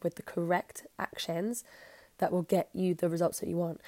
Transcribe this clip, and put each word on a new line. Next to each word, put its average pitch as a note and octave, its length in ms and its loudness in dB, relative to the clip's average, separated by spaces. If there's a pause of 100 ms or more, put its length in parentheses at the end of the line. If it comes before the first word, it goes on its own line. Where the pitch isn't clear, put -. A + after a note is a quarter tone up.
with E3+ 120 0
the - 60 -14
correct - 640 0 (140)
actions G3 640 -2 (540)
that F3+ 140 2
will F3+ 120 2
get F3+ 300 2
you F#3 200 2
the E3+ 160 2
results E3 320 0
that - 80 -4
you E3+ 80 0
want. E3+ 300 -2